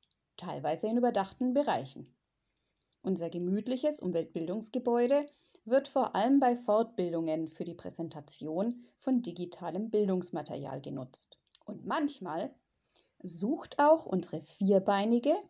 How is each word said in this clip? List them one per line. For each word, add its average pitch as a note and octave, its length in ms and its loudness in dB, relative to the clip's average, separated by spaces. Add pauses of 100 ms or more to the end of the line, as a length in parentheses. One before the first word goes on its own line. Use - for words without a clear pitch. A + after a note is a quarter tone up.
(360)
teilweise D#3 500 -4
in A3+ 100 0
überdachten A#3+ 560 0
Bereichen. C#3+ 600 -2 (880)
Unser F3+ 260 -2
gemütliches G#3+ 720 -2
Umweltbildungsgebäude A#3 1300 0 (380)
wird C4+ 240 2
vor - 260 0
allem B3 240 4
bei B3 160 6
Fortbildungen E3+ 920 0
für - 160 -10
die E3+ 100 -8
Präsentation E3 1120 -6 (120)
von C4 220 2
digitalem F3 720 -6
Bildungsmaterial E3+ 920 0
genutzt. C#3 580 -6 (260)
Und - 200 -12
manchmal A3 720 -2 (680)
sucht - 580 -4
auch D#4 240 6
unsere E3+ 380 -4
vierbeinige G3+ 920 4 (160)